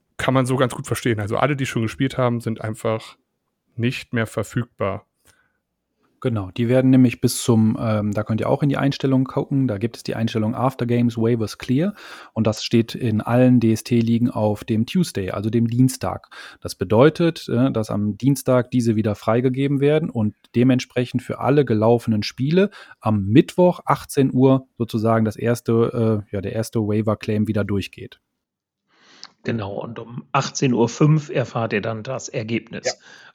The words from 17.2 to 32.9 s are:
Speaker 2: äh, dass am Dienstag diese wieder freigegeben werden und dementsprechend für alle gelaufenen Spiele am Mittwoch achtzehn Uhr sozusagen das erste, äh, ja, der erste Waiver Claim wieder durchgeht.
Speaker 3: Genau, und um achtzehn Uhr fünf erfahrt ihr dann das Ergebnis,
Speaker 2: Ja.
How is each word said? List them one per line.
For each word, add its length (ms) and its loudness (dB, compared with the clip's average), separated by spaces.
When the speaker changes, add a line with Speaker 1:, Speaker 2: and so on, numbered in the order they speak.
Speaker 2:
äh, 240 0
dass 200 -4
am 260 -2
Dienstag 540 0
diese 240 2
wieder 180 0
freigegeben 680 0
werden 280 2
und 260 -2
dementsprechend 640 2
für 180 -8
alle 240 4
gelaufenen 600 2
Spiele 480 0
am 240 0
Mittwoch 600 2
achtzehn 480 -2
Uhr 340 4
sozusagen 460 0
das 100 -4
erste, 960 0
äh, 20 -12
ja, 80 -4
der 120 -8
erste 260 -4
Waiver 380 -2
Claim 300 -2
wieder 160 -2
durchgeht. 560 -8
Speaker 3:
Genau, 360 -6
und 200 -12
um 320 -14
achtzehn 420 -2
Uhr 160 2
fünf 400 2
erfahrt 420 -4
ihr 100 0
dann 200 -6
das 280 -10
Ergebnis, 580 -6
Speaker 2:
Ja. 60 -6